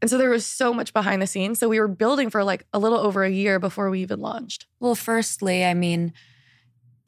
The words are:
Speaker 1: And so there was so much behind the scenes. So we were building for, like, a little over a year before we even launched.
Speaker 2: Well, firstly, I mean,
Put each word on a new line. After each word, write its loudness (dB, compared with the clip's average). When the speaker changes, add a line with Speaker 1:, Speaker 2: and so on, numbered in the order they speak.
Speaker 1:
And 0
so 2
there 4
was 0
so 0
much -6
behind 2
the 2
scenes. -4
So 2
we 2
were 2
building 0
for, 0
like, -2
a -2
little 2
over 2
a 0
year 2
before -2
we -2
even -6
launched. -10
Speaker 2:
Well, 0
firstly, 0
I 2
mean, 0